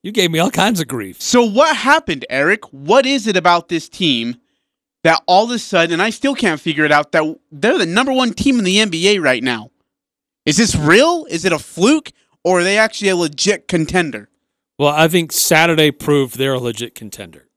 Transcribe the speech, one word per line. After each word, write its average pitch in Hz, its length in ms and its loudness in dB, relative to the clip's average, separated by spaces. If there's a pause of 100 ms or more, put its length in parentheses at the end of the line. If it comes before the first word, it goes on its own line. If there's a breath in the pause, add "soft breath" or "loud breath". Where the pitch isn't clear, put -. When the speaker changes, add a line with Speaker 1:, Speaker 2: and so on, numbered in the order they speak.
Speaker 1:
You 202 100 -10
gave 180 180 0
me 160 80 -2
all 185 120 0
kinds 196 300 0
of 147 80 -6
grief. 104 340 -10
Speaker 2:
So 240 220 2
what 262 320 2
happened, 220 520 0
Eric? 147 440 -2
What 180 340 2
is 262 200 -2
it 196 100 0
about 175 320 2
this 165 200 -6
team 123 480 -2 (680)
that 160 220 2
all 190 180 4
of 240 80 -6
a 233 60 -4
sudden, 170 360 0
and 170 80 0
I 226 80 0
still 277 240 -2
can't 165 260 -2
figure 151 240 -2
it 147 80 2
out, 147 200 2
that 156 260 -2 (140)
they're 208 260 0
the 190 80 0
number 254 260 -2
one 254 220 0
team 262 240 0
in 208 60 0
the 190 160 2
N 214 100 0
B 170 260 0
A - 40 -2
right 127 220 0
now? 117 280 -4 (760)
Is 147 120 0
this 214 200 0
real? 247 540 2
Is 165 140 -8
it 180 80 0
a 151 60 -2
fluke? 254 520 0 (340)
Or 180 160 2
are 175 40 -2
they 202 140 0
actually 214 320 -2
a 185 60 0
legit 170 520 -2
contender? 160 600 -4 (500)
Speaker 1:
Well, 143 160 2
I 160 140 2
think 165 240 0
Saturday 156 580 2
proved 139 480 -2
they're 135 160 0
a 127 60 -4
legit 120 340 -8
contender. 92 640 -18